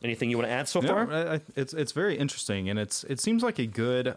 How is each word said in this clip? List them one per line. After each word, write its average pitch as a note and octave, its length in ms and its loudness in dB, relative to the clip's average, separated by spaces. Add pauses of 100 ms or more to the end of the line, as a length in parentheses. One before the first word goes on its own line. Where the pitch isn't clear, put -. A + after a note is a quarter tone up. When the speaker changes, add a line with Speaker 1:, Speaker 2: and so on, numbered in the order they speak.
Speaker 1:
Anything A#2 260 0
you A#2 80 2
wanna A#2 120 2
add B2+ 180 -2
so - 120 0
Speaker 2:
No, C#3 80 2
Speaker 1:
far? G3+ 240 2
Speaker 2:
I, D#3+ 240 0
I, D3+ 60 -2 (140)
it's, C3+ 180 -2
it's D#3 180 -2
very F3+ 260 0
interesting, G2+ 520 -2
and G#2 80 0
it's, G#2 280 -2
it C3+ 140 -4
seems A3+ 220 2
like A#3 160 0
a B2+ 80 0
good, B2 520 2